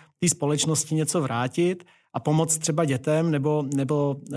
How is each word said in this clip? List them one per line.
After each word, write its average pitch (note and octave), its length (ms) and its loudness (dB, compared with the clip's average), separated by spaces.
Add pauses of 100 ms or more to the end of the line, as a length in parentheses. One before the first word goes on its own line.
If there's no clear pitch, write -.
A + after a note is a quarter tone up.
(200)
té F3 80 2
společnosti D3+ 640 0
něco D#3 260 0
vrátit C3+ 640 -2 (300)
a A#2 60 -4
pomoct D#3 380 2
třeba E3 260 0
dětem D#3 460 2
nebo, D3+ 340 0 (120)
nebo C#3 400 0 (200)